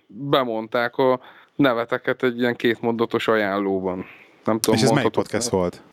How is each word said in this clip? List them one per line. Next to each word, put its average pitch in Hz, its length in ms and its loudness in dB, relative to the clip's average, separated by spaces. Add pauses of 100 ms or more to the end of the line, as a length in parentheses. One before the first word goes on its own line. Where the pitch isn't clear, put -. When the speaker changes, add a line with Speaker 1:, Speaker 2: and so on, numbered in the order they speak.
Speaker 1:
bemondták 120 880 -2
a 127 220 2 (360)
neveteket 127 680 0
egy 120 160 0
ilyen 120 160 0
kétmondatos 117 720 -2
ajánlóban. 98 800 0 (380)
Nem 110 160 0
tudom, 110 160 2
Speaker 2:
És 110 80 0
ez 127 60 4
melyik 123 140 2
Speaker 1:
mondhatok 107 200 -2
Speaker 2:
podcast - 300 -4
Speaker 1:
el? 95 60 2
Speaker 2:
volt? 87 220 -4 (120)